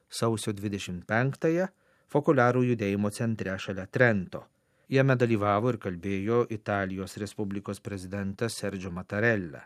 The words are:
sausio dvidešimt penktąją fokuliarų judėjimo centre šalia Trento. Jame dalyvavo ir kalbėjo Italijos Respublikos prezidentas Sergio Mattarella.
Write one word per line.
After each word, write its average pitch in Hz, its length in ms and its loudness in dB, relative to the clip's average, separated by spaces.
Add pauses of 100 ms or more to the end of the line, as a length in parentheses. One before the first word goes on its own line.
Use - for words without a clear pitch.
sausio 113 440 -2
dvidešimt 98 540 -6
penktąją 147 600 0 (400)
fokuliarų 127 640 4
judėjimo 101 400 0
centre 101 480 -4
šalia 95 260 -6
Trento. 110 600 2 (420)
Jame 135 260 4
dalyvavo 110 560 2
ir 117 60 -6
kalbėjo 98 720 -2
Italijos 98 720 -4
Respublikos 101 580 -6
prezidentas 98 800 -6
Sergio 95 320 -6
Mattarella. 92 760 -2